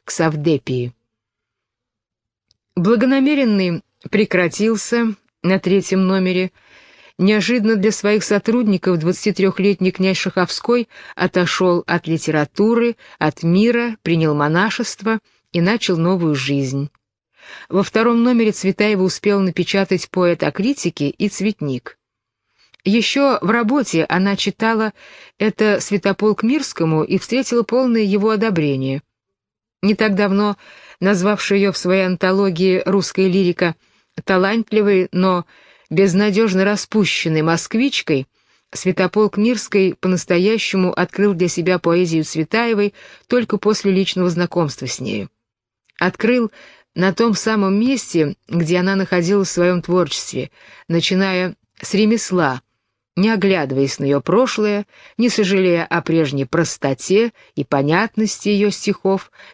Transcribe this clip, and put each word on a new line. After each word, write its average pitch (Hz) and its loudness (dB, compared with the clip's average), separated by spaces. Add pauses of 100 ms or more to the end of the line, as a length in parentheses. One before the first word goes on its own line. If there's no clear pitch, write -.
к - -12
совдепии. 147 -2 (1800)
"Благонамеренный" 233 2 (280)
прекратился 214 0 (300)
на 185 2
третьем 190 0
номере. 185 -2 (640)
Неожиданно 214 2
для 208 2
своих 208 0
сотрудников 208 0
двадцатитрехлетний 185 0
князь 185 0
Шаховской 220 -2 (280)
отошел 180 0
от 170 -2
литературы, 208 0 (240)
от 156 -2
мира, 226 2
принял 160 0
монашество 190 -2 (320)
и 175 -2
начал 190 0
новую 170 0
жизнь. 139 -4 (760)
Во 190 0
втором 233 0
номере 233 2
Цветаева 196 0
успела 202 0
напечатать 190 -2
"Поэт 175 0
о 147 0
критике" 185 -4
и - -4
"Цветник". 175 -6 (880)
Еще 233 2
в 175 -2
работе 226 0
она 190 0
читала 220 -2 (440)
это 208 0
"Святополк 202 0
Мирскому" 170 0
и 190 0
встретила 240 -2
полное 240 0
его 208 2
одобрение. 147 -2 (800)
Не 202 2
так 214 0
давно 202 0 (420)
назвавший 196 0
ее 196 2
в - -6
своей 185 0
антологии 185 0
"Русская 190 0
лирика" 175 0 (480)
талантливой, 196 0
но 185 0 (440)
безнадежно 190 2
распущенной 196 0
москвичкой, 165 -2 (440)
Святополк 185 0
Мирский 208 0
по-настоящему 185 0
открыл 196 0
для 175 0
себя 175 0
поэзию 170 0
Цветаевой 208 -2 (340)
только 240 0
после 202 0
личного 185 0
знакомства 165 -2
с - -8
нею. 104 -8 (720)
Открыл 220 0 (420)
на 185 0
том 226 2
самом 202 0
месте, 214 -2 (120)
где 170 0
она 190 0
находилась 185 0
в - -8
своем 175 2
творчестве, 170 -2 (360)
начиная 185 0 (260)
с - -10
ремесла — 185 0 (560)
не 196 2
оглядываясь 160 0
на 147 -4
ее 139 0
прошлое, 208 0 (320)
не 240 2
сожалея 185 2
о 170 -4
прежней 143 0
простоте 170 -2 (220)
и 143 -4
понятности 180 -2
ее 202 2
стихов, - -4 (220)